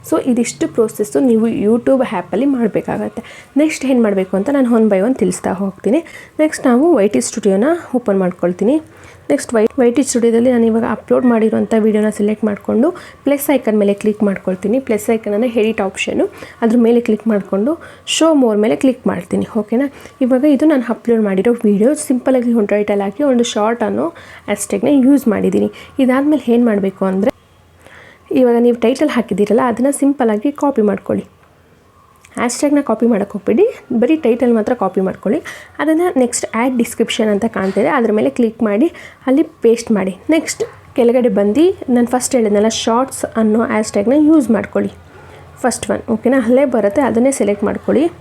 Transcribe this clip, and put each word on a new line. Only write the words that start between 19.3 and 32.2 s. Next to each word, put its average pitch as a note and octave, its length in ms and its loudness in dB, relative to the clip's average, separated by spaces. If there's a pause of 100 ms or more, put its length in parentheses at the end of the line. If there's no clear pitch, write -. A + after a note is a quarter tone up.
ಓಕೆನಾ? A#3+ 260 -2 (380)
ಇವಾಗ B3+ 200 2 (120)
ಇದು D4+ 160 2
ನಾನು B3 120 0 (100)
ಅಪ್ಲೋಡ್ A3+ 340 0
ಮಾಡಿರೋ F#3+ 240 2 (160)
ವಿಡಿಯೋ. G#3 220 2 (180)
ಸಿಂಪಲ್ಲಾಗಿ B3 520 0
ಒಂದು G#3 160 -2
ಟೈಟಲ್ G#3 300 -2
ಹಾಕಿ G3+ 160 -4 (100)
ಒಂದು A#3+ 120 2 (100)
ಶಾರ್ಟ್ A3+ 340 0
ಅನ್ನೋ A3+ 180 -4 (420)
ಹ್ಯಾಶ್‌ಟ್ಯಾಗ್ನ G#3 440 -2 (140)
ಯೂಸ್ C#4+ 180 4 (100)
ಮಾಡಿದ್ದೀನಿ. G3 360 0 (340)
ಇದಾದ್ಮೇಲೆ C#4 400 0 (100)
ಏನು A#3+ 160 4
ಮಾಡಬೇಕು G3 320 -2 (100)
ಅಂದರೆ F#3+ 140 0 (1120)
ಇವಾಗ A#3+ 240 4
ನೀವು A#3+ 200 4
ಟೈಟಲ್ C4+ 300 0
ಹಾಕಿದ್ದೀರಲ್ಲ G#3 560 0
ಅದನ್ನು A#3+ 300 0
ಸಿಂಪಲ್ಲಾಗಿ C4+ 500 0 (100)
ಕಾಪಿ C#4 300 0
ಮಾಡ್ಕೊಳ್ಳಿ. G3 340 -4 (1120)